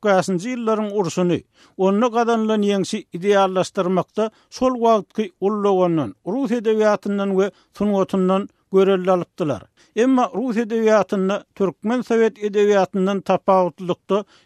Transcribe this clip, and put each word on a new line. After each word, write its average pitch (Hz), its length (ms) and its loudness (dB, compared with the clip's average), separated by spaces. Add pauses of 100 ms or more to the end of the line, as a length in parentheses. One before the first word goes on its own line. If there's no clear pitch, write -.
bäşinji 190 500 0
ýyllaryň 220 400 -4
urşuny 180 460 -2 (380)
onda 196 300 2
gazanylan 220 540 0
ýeňşi 202 520 -2
ideallaşdyrmakda, 190 1160 0 (180)
şol 254 260 -2
wagtky 226 640 0
uly 208 240 -2
dogandan 175 520 0 (100)
rus 233 260 -4
edebiýatyndan 208 800 0
we 190 200 0 (260)
sungatyndan 196 720 0 (220)
göreldi, 190 400 2
alypdylar. 160 520 -2 (320)
Emma 247 380 2
rus 226 240 -4
edebiýatynda 214 840 0 (120)
türkmen 208 460 -2
sowet 226 360 0
edebiýatyndan 202 840 0
tapawutlylykda 185 1040 0 (220)